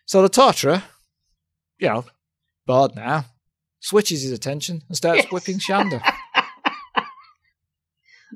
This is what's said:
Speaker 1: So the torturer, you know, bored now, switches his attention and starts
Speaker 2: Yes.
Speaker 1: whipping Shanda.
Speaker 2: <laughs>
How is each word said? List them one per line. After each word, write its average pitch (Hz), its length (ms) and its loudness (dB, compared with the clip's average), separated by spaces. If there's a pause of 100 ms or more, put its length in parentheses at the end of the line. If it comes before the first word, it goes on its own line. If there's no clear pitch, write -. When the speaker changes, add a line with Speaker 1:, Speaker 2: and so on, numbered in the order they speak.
Speaker 1:
So 190 160 4
the 190 60 6
torturer, 190 560 4 (920)
you 190 100 -2
know, 117 160 -2 (600)
bored 131 300 2
now, 127 300 -4 (540)
switches 185 420 0
his 131 100 -6
attention 143 560 -8
and 175 80 -8
starts 170 280 2
Speaker 2:
Yes. - 80 -12
Speaker 1:
whipping 185 260 -6
Shanda. 190 440 -2
Speaker 2:
<laughs> - 100 0 (2250)